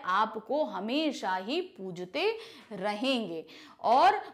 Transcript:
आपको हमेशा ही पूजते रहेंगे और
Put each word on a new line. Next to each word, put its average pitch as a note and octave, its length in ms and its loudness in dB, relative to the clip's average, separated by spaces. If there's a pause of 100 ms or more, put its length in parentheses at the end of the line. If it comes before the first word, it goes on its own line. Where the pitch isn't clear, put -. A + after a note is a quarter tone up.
आपको A3 600 0
हमेशा A3+ 680 -2
ही G#3 260 -4
पूजते G3 800 -4 (340)
रहेंगे G#3 720 -2 (340)
और F4 400 6 (140)